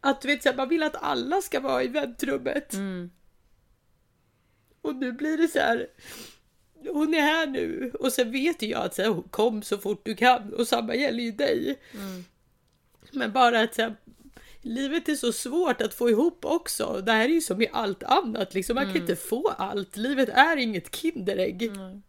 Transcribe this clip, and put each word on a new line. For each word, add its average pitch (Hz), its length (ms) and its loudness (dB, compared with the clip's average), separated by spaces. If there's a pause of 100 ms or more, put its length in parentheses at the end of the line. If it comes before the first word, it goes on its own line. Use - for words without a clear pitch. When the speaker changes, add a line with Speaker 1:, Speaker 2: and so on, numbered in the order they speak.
Speaker 1:
att - 200 0
du 262 80 -4
vet, 285 140 0
så - 60 4
här, 254 80 2
man 262 120 -2
vill 320 140 2
att 302 140 -2
alla 285 440 0
ska - 200 -2
vara 262 220 0
i 254 60 0
väntrummet. 269 840 -4
Speaker 2:
Mm. 190 380 -8 (1700)
Speaker 1:
Och 302 140 -2
nu 254 160 -2
blir 294 260 -2
det 330 100 4
så - 100 0
här, - 280 2 (1040)
hon 311 220 2
är 320 60 4
här 311 260 4
nu. 262 540 -4
Och 262 120 0
sen 233 200 0
vet 285 300 0
ju 214 40 -2
jag - 160 -2
att 180 120 -4
så 185 80 -2
här, 214 60 2
hon 185 140 0
kom 214 400 0
så 208 160 -2
fort 202 260 -6
du 220 100 -4
kan. 233 400 4
Och 233 140 0
samma 233 260 0
gäller 240 300 0
ju 226 80 -4
dig. 269 480 0 (140)
Speaker 2:
Mm. 190 300 -12 (880)
Speaker 1:
Men 226 200 -2
bara 240 280 6
att 226 140 2
så 226 80 0
här, 226 120 -2 (680)
livet 269 480 -2
är 302 60 2
så 240 180 0
svårt 277 500 0
att 220 120 -2
få 240 160 4
ihop 277 340 2
också. - 600 -2
Det 226 60 2
här 220 120 4
är 254 40 2
ju 330 120 4
som 208 220 0
i 226 100 2
allt 202 300 -2
annat. 233 520 0
Liksom. 196 200 -2
Man 269 100 0
kan 196 60 -4
Speaker 2:
Mm. 185 120 0
Speaker 1:
inte 175 140 0
få 285 320 -2
allt. 202 480 -4
Livet 254 320 2
är 311 280 6
inget 220 400 -4
Kinderägg. 196 800 -2
Speaker 2:
Nej. 190 320 -14